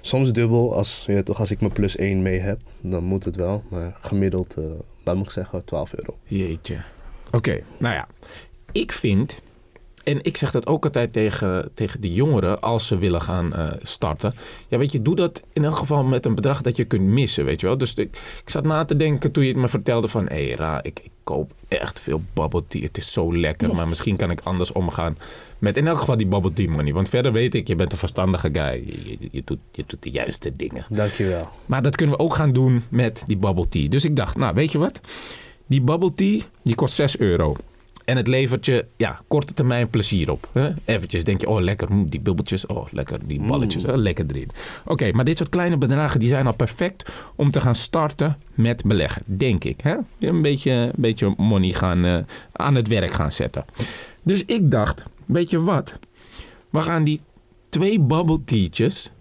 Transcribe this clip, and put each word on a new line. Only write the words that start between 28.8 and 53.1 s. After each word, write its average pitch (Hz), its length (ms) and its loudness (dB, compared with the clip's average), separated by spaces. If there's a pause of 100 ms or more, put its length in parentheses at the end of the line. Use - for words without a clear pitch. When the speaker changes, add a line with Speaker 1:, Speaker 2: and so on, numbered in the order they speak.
Speaker 2:
Je, - 240 -10 (100)
je, - 120 -12
je 65 140 -8
doet, 71 140 -4 (120)
je - 160 -10
doet - 160 -14
de - 80 -10
juiste 65 440 -6
dingen. - 340 -8
Speaker 1:
Dankjewel. 98 540 -2 (220)
Speaker 2:
Maar 131 160 0
dat 139 140 2
kunnen 151 220 2
we - 60 0
ook 160 120 0
gaan 147 160 4
doen 127 380 4
met 117 360 0
die 104 120 0
bubble 90 320 2
tea. 73 200 0
Dus 139 160 2
ik 151 100 2
dacht, 120 220 -2
"Nou, 107 160 0
weet 147 180 2
je 147 60 -2
wat? 165 220 0 (680)
Die 135 140 4
bubble 165 320 2
tea, 202 260 2 (240)
die 110 120 2
kost - 180 0
zes 143 240 2
euro. 82 380 2 (500)
En 127 120 0
het 113 100 0
levert 127 380 2
je, 127 200 2 (120)
ja, - 300 -2
korte 143 260 0
termijn 123 360 2
plezier 98 420 2
op. - 200 -6
Hè? 135 180 2 (160)
Eventjes 95 380 -2
denk 98 180 2
je, - 80 -2
'Oh, 104 120 2
lekker, 90 300 0
mm, 95 180 2
die 73 100 -4
bubbeltjes. 92 460 -2
Oh, - 260 -6
lekker, - 260 -6 (100)
die 71 140 -2
balletjes, 110 420 0
Speaker 1:
Mm. 131 60 -2
Speaker 2:
hè? 131 80 0
Lekker 101 300 0
erin.'" 69 220 -6 (360)
Oké, - 260 0
maar 123 140 4
dit 156 120 2
soort - 120 -2
kleine 175 280 2
bedragen, 139 420 2
die 117 100 4
zijn 135 180 2
al 117 60 2
perfect - 560 -2 (260)
om 143 140 4
te 135 120 2
gaan 120 140 4
starten 151 640 0 (160)
met 117 300 2
beleggen, 90 420 2
denk 101 380 0
ik. - 180 -4
Hè? 151 140 2 (240)
Een 175 220 2
beetje, 143 300 2
een 120 240 2
beetje 110 420 2
money 98 340 4
gaan, 90 340 2
eh, 87 120 4 (340)
aan 143 240 2
het 117 120 2
werk 101 240 0